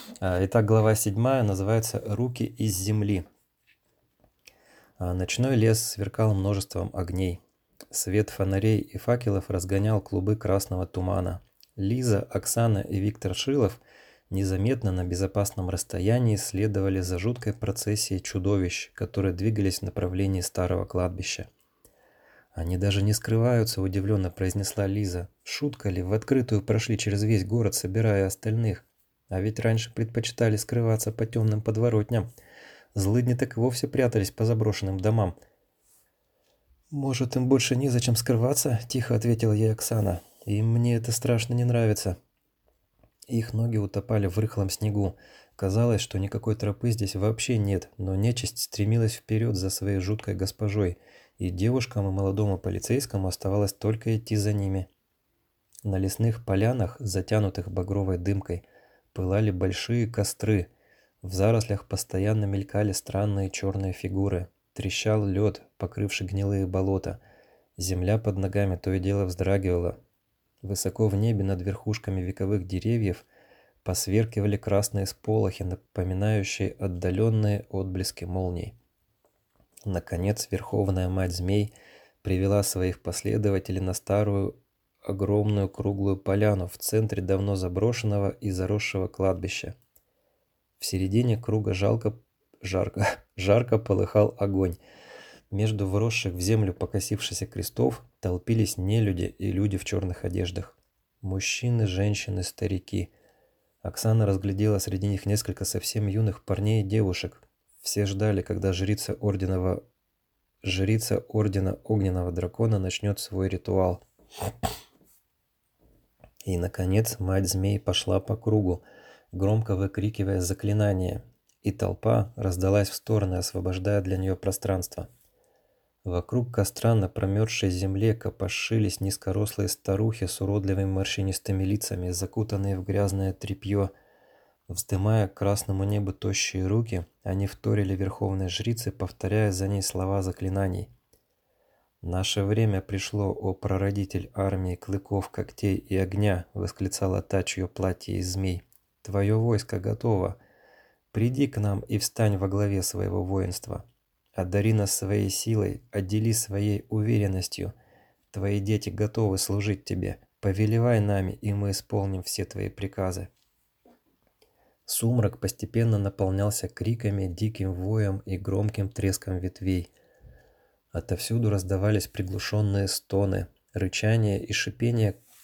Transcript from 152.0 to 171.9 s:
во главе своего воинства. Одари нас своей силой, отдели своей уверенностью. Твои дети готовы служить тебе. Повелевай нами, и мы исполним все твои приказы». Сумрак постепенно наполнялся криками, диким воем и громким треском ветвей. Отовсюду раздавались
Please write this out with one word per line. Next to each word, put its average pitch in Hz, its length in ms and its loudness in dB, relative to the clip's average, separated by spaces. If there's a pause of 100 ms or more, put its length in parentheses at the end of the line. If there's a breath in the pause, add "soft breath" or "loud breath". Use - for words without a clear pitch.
во 95 100 0
главе 101 340 0
своего 95 400 -2
воинства. 95 640 -4 (500)
Одари 98 380 2
нас 104 220 2
своей 101 340 0
силой, 101 640 -2
отдели 107 420 0
своей 101 560 -2
уверенностью. 104 880 0 (560 soft breath)
Твои 101 300 -2
дети 104 280 0
готовы 104 480 0
служить 101 480 -2
тебе. 95 360 -4 (200)
Повелевай 110 600 4
нами, 101 320 2
и 104 200 -2
мы 101 200 0
исполним 98 500 -2
все - 220 -6
твои 98 260 -6
приказы». 92 580 -6 (1600 soft breath)
Сумрак 117 520 0
постепенно 110 600 0
наполнялся 98 680 0
криками, 101 580 -2
диким 95 460 -2
воем 98 520 0
и 95 120 -4
громким 98 520 -2
треском 95 500 -2
ветвей. 92 540 -2 (960 soft breath)
Отовсюду 110 600 -2
раздавались 98 580 2